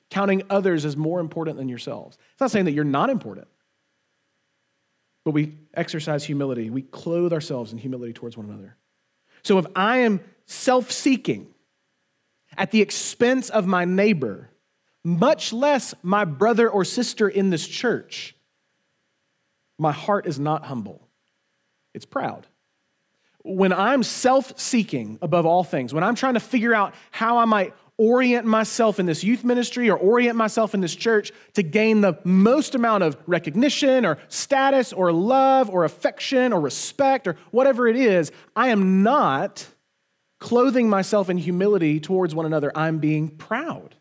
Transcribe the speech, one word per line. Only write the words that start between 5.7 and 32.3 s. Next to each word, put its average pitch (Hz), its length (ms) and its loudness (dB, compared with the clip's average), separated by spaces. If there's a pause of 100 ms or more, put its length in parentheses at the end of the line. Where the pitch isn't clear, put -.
exercise 160 500 -6
humility. 135 460 -4
We 131 120 -6
clothe 170 500 -4
ourselves 131 400 -6
in 117 60 -12
humility 120 340 -10
towards 120 240 -14
one 104 120 -14
another. 104 280 -18 (680)
So 196 160 2
if 170 80 0 (100)
I 214 220 2
am 226 220 2 (260)
self-seeking - 1000 -2 (1080)
at 190 140 -4
the 220 100 4
expense - 680 0
of 208 160 0
my 180 180 0
neighbor, 180 680 0 (520)
much 220 500 0
less 269 500 -2
my 202 220 0
brother 208 460 2
or 190 140 0
sister 220 440 -2
in 190 220 0
this 160 160 -4
church, - 680 -6 (1400)
my 151 140 0
heart 202 340 -2
is 147 120 -6
not 151 260 -4
humble. 107 420 -12 (840)
It's - 140 -16
proud. - 400 -8 (960)
When 190 300 2
I'm 220 320 2
self-seeking 202 1160 -2
above 170 240 0
all 170 200 2
things, 131 280 -6
when 160 120 -2
I'm 233 100 0
trying 262 200 -2
to 220 60 0
figure 240 320 0
out 208 220 0 (160)
how 233 280 0
I 233 80 4
might 208 280 0 (220)
orient 240 480 2
myself 220 540 2
in 185 80 0
this 156 160 -2
youth 233 220 0
ministry 240 440 0
or 180 80 4
orient 240 400 2
myself 220 380 0
in 196 60 0
this 170 160 -4
church 214 340 0 (220)
to 208 100 0
gain 214 380 2
the 196 240 2
most 202 500 4